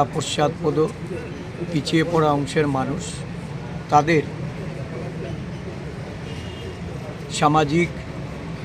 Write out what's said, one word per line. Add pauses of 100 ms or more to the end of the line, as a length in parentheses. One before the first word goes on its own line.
(140)
পশ্চাৎপদ, (920)
পিছিয়ে
পড়া
অংশের (100)
মানুষ, (840)
তাদের (3250)
সামাজিক, (760)